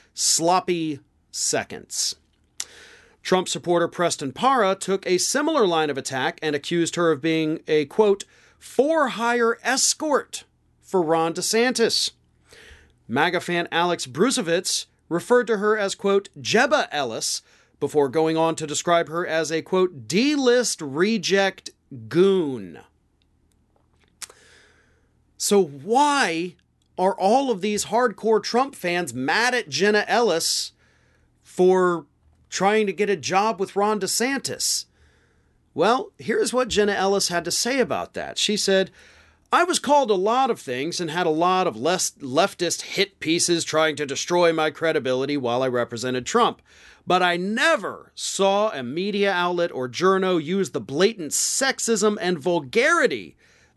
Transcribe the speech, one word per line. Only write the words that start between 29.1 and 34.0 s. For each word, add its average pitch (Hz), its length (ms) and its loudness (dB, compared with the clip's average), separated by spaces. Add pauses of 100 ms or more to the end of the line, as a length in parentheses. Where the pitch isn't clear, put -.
mad 180 400 0
at 226 140 -2
Jenna 196 400 2
Ellis 190 640 0 (720)
for 180 600 2 (440)
trying 208 380 2
to 190 60 -2
get 196 160 -2
a 202 60 0
job 185 440 0
with 190 160 -6
Ron 208 240 0
DeSantis. - 840 -4 (880)